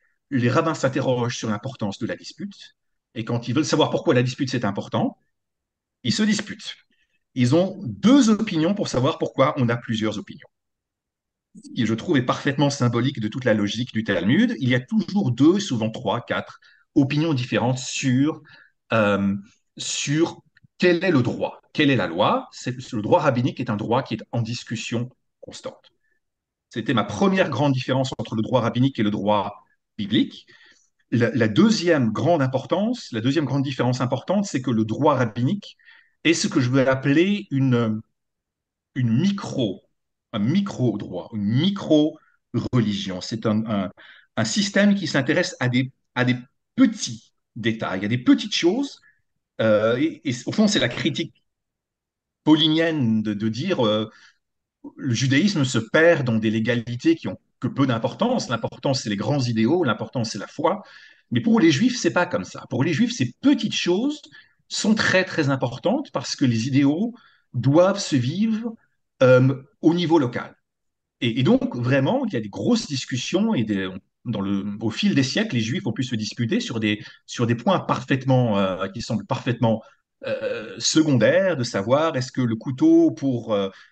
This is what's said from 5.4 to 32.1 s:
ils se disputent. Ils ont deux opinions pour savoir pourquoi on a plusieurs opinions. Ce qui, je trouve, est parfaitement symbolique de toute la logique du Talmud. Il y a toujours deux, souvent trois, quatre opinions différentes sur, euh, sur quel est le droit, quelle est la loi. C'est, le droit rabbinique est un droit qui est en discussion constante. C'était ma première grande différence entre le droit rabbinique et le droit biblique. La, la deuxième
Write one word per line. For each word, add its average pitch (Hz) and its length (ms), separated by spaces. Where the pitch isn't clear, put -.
ils 123 100
se - 80
disputent. - 540
Ils 123 220
ont 185 280
deux 220 460
opinions 196 460
pour - 140
savoir 135 280
pourquoi 147 400
on 120 120
a 120 60
plusieurs 107 440
opinions. - 280
Ce - 180
qui, 113 140
je 113 80
trouve, 143 220
est 131 80
parfaitement 139 440
symbolique 123 500
de 107 80
toute 127 160
la 113 120
logique 104 360
du 110 120
Talmud. 117 560
Il 131 100
y 127 60
a 123 40
toujours 190 520
deux, 160 280
souvent 110 300
trois, 110 320
quatre - 380
opinions 151 400
différentes 123 460
sur, 139 640
euh, 101 420
sur - 640
quel 175 260
est 190 60
le 135 140
droit, 98 360
quelle 151 160
est 135 60
la 95 100
loi. 110 460
C'est, - 240
le 107 80
droit 165 200
rabbinique 135 380
est 120 120
un 104 60
droit 120 260
qui - 100
est 110 180
en 120 120
discussion 120 640
constante. - 500
C'était 120 240
ma 110 100
première 190 460
grande 139 240
différence 131 440
entre - 180
le 110 60
droit 120 200
rabbinique 123 380
et 117 40
le 104 80
droit 101 520
biblique. - 500
La, 117 180
la 113 180
deuxième 160 640